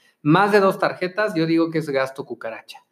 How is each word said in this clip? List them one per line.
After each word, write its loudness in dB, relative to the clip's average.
Más 4
de 6
dos 2
tarjetas, -4
yo 0
digo 2
que -2
es -4
gasto -4
cucaracha. -14